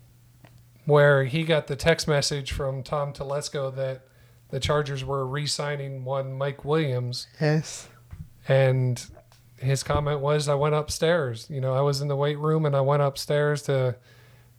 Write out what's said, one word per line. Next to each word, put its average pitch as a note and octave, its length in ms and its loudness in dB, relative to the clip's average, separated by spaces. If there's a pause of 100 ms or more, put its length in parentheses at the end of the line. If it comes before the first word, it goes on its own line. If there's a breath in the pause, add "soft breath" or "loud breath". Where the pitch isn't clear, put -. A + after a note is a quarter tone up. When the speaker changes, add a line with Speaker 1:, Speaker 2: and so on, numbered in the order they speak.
(880)
Speaker 1:
where C#3+ 380 6
he D3 200 -2
got D#3 220 0
the C#3 100 -6
text E3 320 2
message C#3+ 440 0
from C3+ 300 -4
Tom C#3+ 300 -4
Telesco C#3 640 -6
that C3+ 260 -6 (480 soft breath)
the C#3 80 -4
Chargers C#3 460 0
were C3+ 220 -2
re-signing C#3 800 -4
one C3+ 280 -4
Mike C3+ 320 -4
Williams. C3 640 -2 (140)
Speaker 2:
Yes. D#3 480 0 (600)
Speaker 1:
And C3 560 2 (540)
his C3 240 0
comment D3 380 0
was, D3 280 2
"I C#3+ 60 4
went D3 200 2
upstairs. D3+ 760 0
You C#3 100 -6
know, C3 140 0
I C3 80 2
was C#3+ 180 2
in D3 80 -4
the C#3+ 80 0
weight D3 220 0
room D#3 260 2
and C#3+ 100 2
I C#3 60 4
went C#3+ 220 4
upstairs D3 600 0
to, C3 340 0 (640 soft breath)